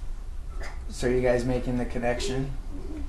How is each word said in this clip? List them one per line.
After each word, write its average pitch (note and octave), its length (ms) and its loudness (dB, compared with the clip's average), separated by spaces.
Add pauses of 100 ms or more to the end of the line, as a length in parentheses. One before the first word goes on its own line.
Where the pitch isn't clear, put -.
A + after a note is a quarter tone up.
(880)
So - 180 -2
are B2 40 4
you B2+ 100 4
guys B2 240 6
making B2 320 2
the B2 80 0
connection? B2+ 680 0 (580)